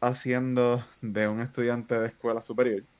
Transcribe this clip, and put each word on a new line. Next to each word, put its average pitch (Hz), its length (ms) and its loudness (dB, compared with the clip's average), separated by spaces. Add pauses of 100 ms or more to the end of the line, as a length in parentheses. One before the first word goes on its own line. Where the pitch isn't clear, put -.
haciendo 127 800 0 (200)
de 107 260 0
un 107 120 -2
estudiante 120 580 -2
de 113 100 0
escuela 113 320 -4
superior. 113 440 0 (160)